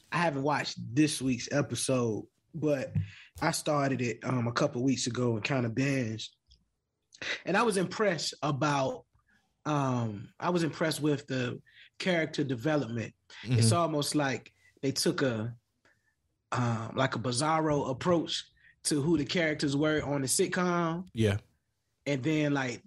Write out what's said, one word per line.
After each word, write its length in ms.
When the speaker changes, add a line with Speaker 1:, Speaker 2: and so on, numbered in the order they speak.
Speaker 1:
I 60
haven't 260
watched 340
this 260
week's 300
episode, 760
but 380
I 100
started 500
it, 220
um, 240
a 60
couple 320
weeks 240
ago 240
and 100
kinda 280
binged. 580
And 100
I 60
was 140
impressed 680
about, 600
um, 640
I 120
was 140
impressed 360
with 280
the 320
character 460
development. 680
It's 240
Speaker 2:
Mm-hmm. 80
Speaker 1:
almost 400
like 360
they 80
took 320
a, 320
um, 460
like 180
a 60
bizarro 680
approach 560
to 160
who 160
the 80
characters 520
were 280
on 180
the 40
sitcom. 800
Speaker 2:
Yeah. 240
Speaker 1:
And 180
then, 300
like, 320